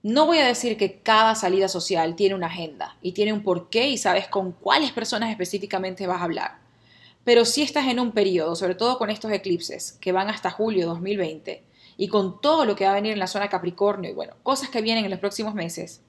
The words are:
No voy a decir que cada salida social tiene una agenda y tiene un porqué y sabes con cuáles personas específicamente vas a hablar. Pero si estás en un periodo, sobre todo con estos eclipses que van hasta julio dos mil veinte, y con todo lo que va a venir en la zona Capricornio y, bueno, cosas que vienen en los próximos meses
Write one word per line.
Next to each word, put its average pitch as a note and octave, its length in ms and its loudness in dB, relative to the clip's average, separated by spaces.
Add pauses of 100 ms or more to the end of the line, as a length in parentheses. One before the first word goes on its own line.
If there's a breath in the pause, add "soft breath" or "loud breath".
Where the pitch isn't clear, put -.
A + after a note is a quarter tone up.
No B3+ 260 4
voy E4 120 4
a C#4+ 80 6
decir A#3+ 300 0
que G3 240 -2
cada A3 340 6
salida F#3+ 320 2
social E3+ 480 0
tiene G3 220 2
una F3+ 100 -4
agenda D#3+ 560 -10
y F3+ 100 -4
tiene G#3 200 2
un G#3 100 -2
porqué G#3 460 0
y C4 100 -2
sabes F#3 300 0
con F#3 240 -2
cuáles C#4 400 2
personas A3+ 360 -4
específicamente F#3+ 800 -4
vas F3+ 140 -2
a F3 40 -2
hablar. - 340 -6 (640 soft breath)
Pero A#3 200 8
si B3+ 180 0
estás C#4+ 260 0
en B3 100 0
un B3 140 -2
periodo, F3+ 420 2
sobre F3+ 220 -2
todo B3 200 2
con A3+ 140 -2
estos G#3+ 220 -4
eclipses - 680 -4
que F#3 120 -2
van F#3+ 160 0
hasta G3+ 240 -6
julio G#3 340 0
dos E3+ 140 -4
mil G3 180 -4
veinte, D#3+ 460 -6 (320 soft breath)
y G3+ 100 -2
con F#3+ 340 0
todo D#4 240 4
lo G#3+ 120 0
que G3 80 -2
va F#3+ 80 4
a - 20 4
venir G#3 180 0
en G#3 60 -4
la F#3+ 80 -2
zona G3+ 220 -4
Capricornio F#3 600 -2
y, - 60 -10
bueno, - 200 -10 (100)
cosas C4 240 -2
que A#3 140 -4
vienen A3+ 220 0
en G3 60 -4
los F#3 80 -6
próximos G3+ 340 -4
meses E3+ 560 -8